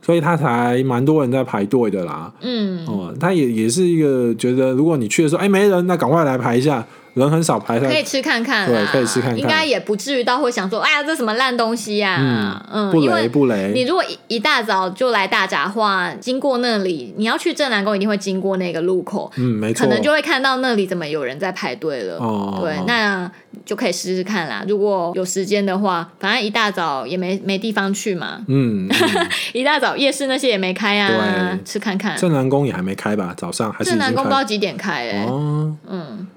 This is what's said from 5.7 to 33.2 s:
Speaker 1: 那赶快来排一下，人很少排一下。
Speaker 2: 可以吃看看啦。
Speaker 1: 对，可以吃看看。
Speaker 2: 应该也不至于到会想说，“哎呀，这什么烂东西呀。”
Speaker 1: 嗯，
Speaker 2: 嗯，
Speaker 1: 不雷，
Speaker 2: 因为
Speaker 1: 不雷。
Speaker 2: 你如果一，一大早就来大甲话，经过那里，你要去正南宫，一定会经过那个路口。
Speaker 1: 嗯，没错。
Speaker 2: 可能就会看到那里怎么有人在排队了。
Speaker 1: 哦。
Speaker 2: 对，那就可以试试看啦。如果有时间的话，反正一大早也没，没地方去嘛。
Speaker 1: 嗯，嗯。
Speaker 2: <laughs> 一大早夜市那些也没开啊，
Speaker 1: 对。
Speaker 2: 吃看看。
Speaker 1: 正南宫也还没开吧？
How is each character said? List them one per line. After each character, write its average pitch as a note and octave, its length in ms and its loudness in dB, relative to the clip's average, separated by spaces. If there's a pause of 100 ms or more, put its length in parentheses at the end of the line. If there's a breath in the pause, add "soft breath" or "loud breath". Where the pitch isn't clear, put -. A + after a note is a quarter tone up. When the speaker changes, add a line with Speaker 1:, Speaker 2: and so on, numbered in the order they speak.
Speaker 1:
那 F#3 80 2
赶 C3+ 140 0
快 D#3+ 160 4
来 C3 140 2
排 B2 180 0
一 B2+ 40 4
下， C3 240 0 (300 loud breath)
人 C3+ 160 4
很 D#3+ 140 2
少 C3+ 160 2
排 A#2 160 -2
一 A#2+ 40 2
下。 C3+ 60 0
Speaker 2:
可 C3 100 2
以 D4+ 60 2
吃 - 200 -2
看 B3 200 0
看 A3 300 0
啦。 A#2 60 2
Speaker 1:
对， G#2 80 0
可 C3+ 140 2
以 A#2+ 60 2
吃 B2 140 0
看 B2 100 0
看。 A2+ 80 -2
Speaker 2:
应 - 80 -2
该 D#4+ 180 2
也 B3 140 0
不 G#3 160 -2
至 B3+ 240 -2
于 A#3+ 60 0
到 B3 140 2
会 C4+ 120 2
想 G3 180 -2
说 G3+ 120 -2
，“哎 C4 120 2
呀， D4 120 0
这 D#4 100 0
什 C#4 80 -2
么 A3 120 0
烂 B3+ 200 2
东 A#3 220 0
西 G#3 220 -2
呀。” G3 180 2 (560)
Speaker 1:
嗯， G3+ 160 0
Speaker 2:
嗯， - 20 0
Speaker 1:
不 E3+ 100 4
雷， C#3+ 60 4
Speaker 2:
因 A#2+ 60 4
为 A2+ 160 2
Speaker 1:
不 C3+ 180 2
雷。 G2+ 280 0
Speaker 2:
你 B3+ 80 2
如 C4+ 120 0
果 F4+ 80 2
一， - 340 -6
一 A3+ 40 -2
大 C4+ 220 2
早 F#3+ 260 0
就 B3 220 0
来 G3 180 2
大 G3+ 180 2
甲 D3 220 0
话， G3 460 0
经 B3+ 260 -4
过 C4 180 2
那 A#3+ 200 0
里， D#3+ 400 -4
你 G#3+ 60 0
要 A#3 120 0
去 E4 160 -2
正 C#4 180 0
南 G3+ 140 0
宫， G#3+ 100 0
一 G3 40 0
定 G3+ 100 0
会 G#3 80 2
经 G3 240 -4
过 F#3+ 160 0
那 F3+ 160 -2
个 E3 80 -2
路 F3+ 220 0
口。 - 340 -6
Speaker 1:
嗯， B2+ 60 -2
没 A#2 320 0
错。 A#3+ 100 0
Speaker 2:
可 - 80 4
能 - 100 2
就 D4 80 2
会 D4+ 120 2
看 D4 200 0
到 C4+ 140 2
那 B3+ 180 0
里 G3+ 120 2
怎 F#3 100 -4
么 E3 100 -4
有 D3 160 -4
人 C3 160 -6
在 F#3 140 -4
排 D3+ 240 -6
队 C3 280 -4
了。 F2 120 -6
Speaker 1:
哦。 G#2 460 -4
Speaker 2:
对， D#3+ 120 -2 (120)
那 G#3 440 0 (340 loud breath)
就 G#3 120 -4
可 G3 120 -2
以 F3 40 0
试 F3+ 240 -4
试 F#3 80 -2
看 F#3 240 -4
啦。 G#2 180 -8
如 G3+ 120 0
果 F#3+ 360 0
有 F#3 100 -2
时 F#3 200 -4
间 G3+ 200 0
的 F#3+ 140 0
话， F3+ 300 0 (100)
反 G3+ 160 0
正 B3 80 0
一 G#3 60 -2
大 G#3+ 220 2
早 D3 360 -2
也 D#3+ 100 -4
没， F#3 280 -2
没 G3 140 0
地 A3 120 -4
方 G3+ 220 0
去 G3+ 220 -4
嘛。 A#2 340 -8
Speaker 1:
嗯， A2+ 400 2
嗯。 D#4+ 420 0
Speaker 2:
<laughs> - 220 -6
一 B3 120 -2
大 D4 140 2
早 G#3 180 0
夜 C4+ 140 2
市 C4+ 180 -2
那 C4 100 0
些 C#4 100 0
也 A3 80 2
没 F#3 160 0
开 G3+ 260 0
啊， G3+ 100 4 (440)
Speaker 1:
对。 F#3+ 120 -6
Speaker 2:
吃 - 140 -8
看 G3+ 200 -2
看。 G3 180 -2
Speaker 1:
正 F3 160 2
南 C3 160 2
宫 C#3 160 2
也 A#2 80 0
还 F2 80 -4
没 F#2+ 140 -4
开 G#2 220 -2
吧？ F2+ 200 -4